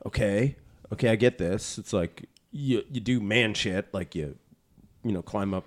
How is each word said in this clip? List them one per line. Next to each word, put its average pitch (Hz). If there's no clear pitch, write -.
"Okay, 110
okay, 120
I 113
get 120
this." 92
It's -
like, 87
you, 131
you 127
do 117
man 107
shit, 98
like, 90
you, 73
you 110
know, 90
climb 98
up 92